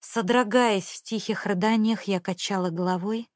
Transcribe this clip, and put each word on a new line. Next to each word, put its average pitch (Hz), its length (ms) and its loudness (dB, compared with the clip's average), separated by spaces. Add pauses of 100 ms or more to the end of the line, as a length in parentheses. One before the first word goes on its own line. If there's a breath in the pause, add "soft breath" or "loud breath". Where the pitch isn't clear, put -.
Содрогаясь 226 880 2
в - 120 -12
тихих - 440 -6
рыданиях, 214 580 2
я 190 160 0
качала 185 500 -4
головой 180 680 -4